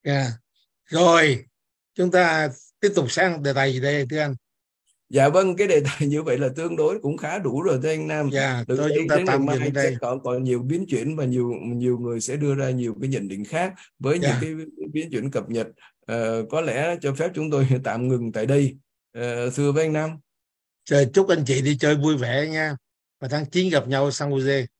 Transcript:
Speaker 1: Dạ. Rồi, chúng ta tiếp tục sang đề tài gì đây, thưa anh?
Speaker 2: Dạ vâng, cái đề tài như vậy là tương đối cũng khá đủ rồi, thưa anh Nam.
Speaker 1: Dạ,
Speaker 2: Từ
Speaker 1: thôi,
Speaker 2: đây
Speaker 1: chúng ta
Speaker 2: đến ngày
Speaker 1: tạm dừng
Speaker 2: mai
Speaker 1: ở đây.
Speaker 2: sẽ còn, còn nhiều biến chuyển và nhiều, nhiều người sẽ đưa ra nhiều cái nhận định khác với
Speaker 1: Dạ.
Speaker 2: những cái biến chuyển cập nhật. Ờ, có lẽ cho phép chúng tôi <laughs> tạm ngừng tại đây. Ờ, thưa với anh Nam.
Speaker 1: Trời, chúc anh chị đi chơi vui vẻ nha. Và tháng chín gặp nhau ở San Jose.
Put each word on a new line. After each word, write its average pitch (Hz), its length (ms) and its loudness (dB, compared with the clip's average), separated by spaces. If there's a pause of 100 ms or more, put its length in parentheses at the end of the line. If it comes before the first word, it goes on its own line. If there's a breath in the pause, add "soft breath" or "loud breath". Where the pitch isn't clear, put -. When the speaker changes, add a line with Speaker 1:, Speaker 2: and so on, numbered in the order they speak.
Speaker 1:
Dạ. 139 220 0 (640)
Rồi, 160 540 4 (500)
chúng 180 160 0
ta 160 400 4 (300)
tiếp 202 140 4
tục 139 160 2
sang 175 320 0
đề 139 100 0
tài 135 200 2
gì 127 80 -2
đây, 143 300 0
thưa 151 80 -2
anh? 143 160 -2 (760)
Speaker 2:
Dạ 139 200 6
vâng, 185 280 4
cái 202 120 2
đề 160 120 6
tài 139 280 -2
như 147 140 0
vậy 131 160 0
là 139 180 0
tương 165 200 -4
đối 165 240 0
cũng 143 160 -2
khá 160 220 -6
đủ 143 240 -2
rồi, 156 200 2
thưa 156 60 0
anh 156 200 -2
Nam. 151 240 -2
Speaker 1:
Dạ, 135 360 0
Speaker 2:
Từ 127 80 0
Speaker 1:
thôi, 147 120 0
Speaker 2:
đây 151 100 2
Speaker 1:
chúng 160 100 0
ta 147 80 4
Speaker 2:
đến 139 80 2
ngày 139 80 2
Speaker 1:
tạm 139 80 2
dừng 139 60 2
Speaker 2:
mai 135 120 0
Speaker 1:
ở 135 120 -2
đây. 135 220 0
Speaker 2:
sẽ 123 80 -6
còn, 131 220 -4
còn 127 220 -2
nhiều 123 180 0
biến 170 260 -2
chuyển 139 280 -2
và 147 80 -2
nhiều, 123 280 0 (100)
nhiều 120 360 -2
người 120 220 -4
sẽ 131 160 -6
đưa 147 180 0
ra 135 160 -2
nhiều 120 300 -4
cái 135 100 -4
nhận 101 180 -4
định 98 160 -8
khác 180 300 -4 (240 loud breath)
với 143 240 0
Speaker 1:
Dạ. 127 180 2
Speaker 2:
những 160 180 -6
cái 160 80 -12 (260)
biến 160 180 -6
chuyển 127 200 -4
cập 110 200 -6
nhật. 113 160 -4 (400 soft breath)
Ờ, 113 440 -4
có 156 100 -2
lẽ 156 400 -2
cho 135 140 -2
phép 160 200 -2
chúng 156 160 -4
tôi 139 160 2
<laughs> 131 180 0
tạm 120 240 -2
ngừng 117 240 -2
tại 110 140 -2
đây. 139 300 2 (380)
Ờ, 120 360 -4
thưa 143 220 0
với 160 120 2
anh 156 80 0
Nam. 156 180 -2 (760)
Speaker 1:
Trời, 143 300 4
chúc 196 140 6
anh 175 180 2
chị 135 160 2
đi 143 180 2
chơi 147 160 4
vui 151 200 2
vẻ 127 360 -2
nha. 156 240 -2 (440)
Và 135 80 -8
tháng 147 220 -2
chín 185 200 0
gặp 135 180 2
nhau 135 160 2
ở 143 60 2
San 143 200 -4
Jose. 135 360 0 (140)